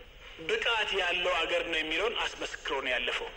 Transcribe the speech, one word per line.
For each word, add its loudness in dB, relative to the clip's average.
ብቃት 2
ያለው 2
አገር 2
ነው 0
የሚለውን 2
አስመስክሮ -2
ነው 0
ያለፈው። 0